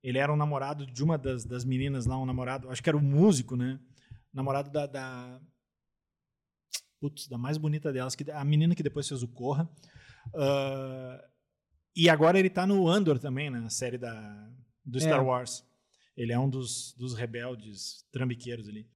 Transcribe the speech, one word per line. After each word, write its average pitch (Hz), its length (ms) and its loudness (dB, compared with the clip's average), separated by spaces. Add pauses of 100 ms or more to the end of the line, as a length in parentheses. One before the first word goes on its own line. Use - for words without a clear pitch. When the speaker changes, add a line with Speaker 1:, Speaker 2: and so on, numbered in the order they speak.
Speaker 1:
Ele 127 140 -2
era 143 160 2
um - 20 2
namorado 147 520 -2
de 127 160 -6
uma 165 120 4
das, 127 300 -4
das 123 180 -6
meninas 131 440 -2
lá, 127 120 0
um 131 60 -4
namorado, 127 460 -4
acho 127 100 -8
que 170 80 2
era 147 80 4
o 147 60 4
músico, 143 520 6
né? 127 240 -2 (540)
Namorado 139 380 -4
da, 143 160 -2
da, 131 520 -12 (1600)
putz, 147 280 -8
da 123 100 -8
mais 135 200 -4
bonita 151 340 -2
delas, 131 240 -4
que, 147 160 -10
a 147 120 -6
menina 151 320 6
que 156 80 -4
depois 143 240 -2
fez 131 160 -4
o 120 40 -4
Corra. 139 420 -2 (680)
Ah, 135 880 -2 (720)
e 165 140 8
agora 160 300 8
ele 185 100 6
tá 185 160 0
no 190 220 4
Andor 165 320 4
também, 139 300 -4
né? 123 160 -6
A 110 40 -10
série 123 280 -4
da, 110 520 -12 (360)
do 127 120 -6
Speaker 2:
É. 127 40 0
Speaker 1:
Star 151 240 4
Wars. 123 380 -2 (520)
Ele 120 180 -4
é 120 60 2
um 135 100 2
dos, 127 480 -8
dos 123 160 -8
rebeldes 113 1000 -10
trambiqueiros 120 560 -6
ali. 107 280 -14